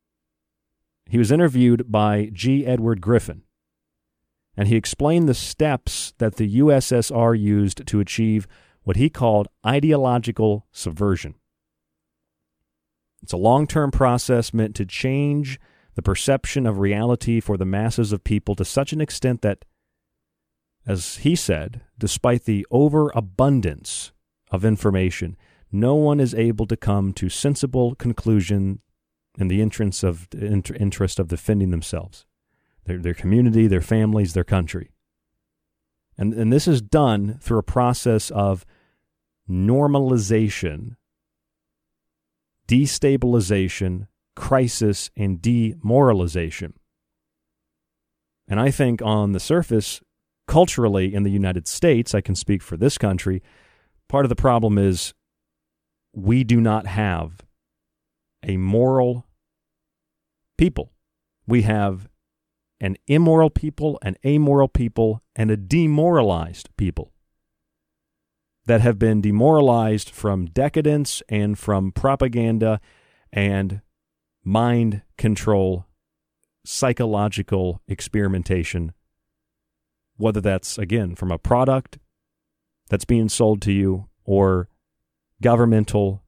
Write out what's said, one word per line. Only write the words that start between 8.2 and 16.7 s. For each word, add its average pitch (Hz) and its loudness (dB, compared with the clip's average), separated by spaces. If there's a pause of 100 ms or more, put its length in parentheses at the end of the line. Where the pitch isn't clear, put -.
what 92 -2
he 135 2
called 107 0 (180)
ideological 120 0
subversion. 87 -4 (1900)
It's - -12
a 90 -4
long-term 139 2
process 123 0
meant 110 -2
to 104 -6
change 139 -4 (340)
the - -6
perception 131 0
of 101 0